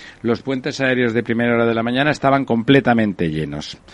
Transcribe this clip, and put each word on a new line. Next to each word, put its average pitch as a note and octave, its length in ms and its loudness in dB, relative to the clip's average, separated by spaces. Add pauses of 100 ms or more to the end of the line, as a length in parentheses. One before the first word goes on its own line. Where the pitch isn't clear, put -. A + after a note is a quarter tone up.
(220)
los A2+ 220 -2
puentes C3 360 -6
aéreos B2+ 340 0
de A2+ 100 2
primera A#2+ 320 0
hora A#2 100 2
de A#2 80 2
la A2+ 80 -2
mañana B2+ 300 0
estaban C#3 340 0
completamente A#2 880 2
llenos. D2+ 480 -8 (140)